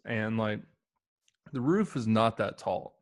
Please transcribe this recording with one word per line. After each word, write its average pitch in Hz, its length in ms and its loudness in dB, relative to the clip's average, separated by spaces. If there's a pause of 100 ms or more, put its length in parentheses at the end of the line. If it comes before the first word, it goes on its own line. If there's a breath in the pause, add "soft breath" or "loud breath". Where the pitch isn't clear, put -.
and, 110 320 -2
like, 107 220 -2 (920)
the 135 80 -4
roof 180 360 2
is 117 100 -2
not 110 320 4
that 101 200 -2
tall. - 440 -6